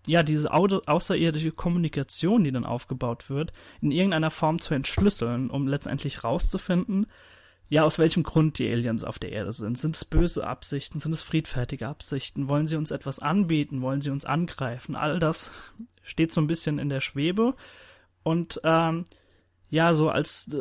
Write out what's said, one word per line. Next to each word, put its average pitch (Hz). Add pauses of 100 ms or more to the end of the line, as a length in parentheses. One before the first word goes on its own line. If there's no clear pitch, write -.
ja, 165
diese 151
aude-, 190
außerirdische 160
Kommunikation, 175
die 139
dann 123
aufgebaut 123
wird, 143 (280)
in 151
irgendeiner 160
Form 160
zu -
entschlüsseln, 131
um 139
letztendlich 139
rauszufinden, 180 (640)
ja, 147
aus 156
welchem 160
Grund 156
die 113
Aliens 117
auf -
der -
Erde 101
sind. 117
Sind 156
es -
böse 170
Absichten? -
Sind 151
es 160
friedfertige 135
Absichten? 139
Wollen 147
sie 160
uns 151
etwas -
anbieten? 151
Wollen 131
sie 143
uns 139
angreifen? 135
All 151
das 165 (520)
steht 160
so -
ein 151
bisschen 151
in 139
der 135
Schwebe. 185 (680)
Und, 165
ähm, 165 (640)
ja, 165
so 156
als, - (120)